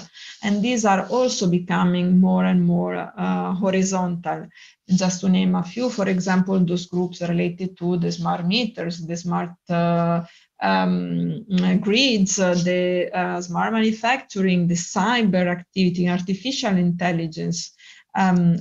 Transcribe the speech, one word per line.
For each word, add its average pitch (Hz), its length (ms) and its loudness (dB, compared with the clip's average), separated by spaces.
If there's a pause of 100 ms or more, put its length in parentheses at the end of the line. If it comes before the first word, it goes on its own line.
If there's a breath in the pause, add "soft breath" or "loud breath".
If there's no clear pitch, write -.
(420 loud breath)
And 202 200 0
these 240 220 0
are 190 220 2
also 240 420 0
becoming 180 720 2
more 185 240 4
and 185 180 2
more, 175 320 0
uh, 180 600 -4
horizontal. 180 920 -2 (400 loud breath)
Just 185 320 0
to 190 80 0
name 185 260 2
a 180 80 0
few, 240 280 -4
for 196 180 -2
example, 185 520 0
those 175 260 0
groups 175 340 -4
related 175 560 -4
to 175 220 -2
the 170 120 -2
smart 170 360 -4
meters, 170 600 -2
the 170 120 -6
smart, 175 320 -4 (180)
uh, 170 560 0 (380 loud breath)
um, 175 840 0 (360)
grids, 214 580 2
uh, 180 160 2
the, 180 580 0
uh, 180 300 -4
smart 180 320 -4
manufacturing, 220 920 0
the 170 80 2
cyber 190 760 2
activity, 180 600 0
artificial 196 640 -2
intelligence. 170 1000 -2 (420 loud breath)
Um, 175 460 4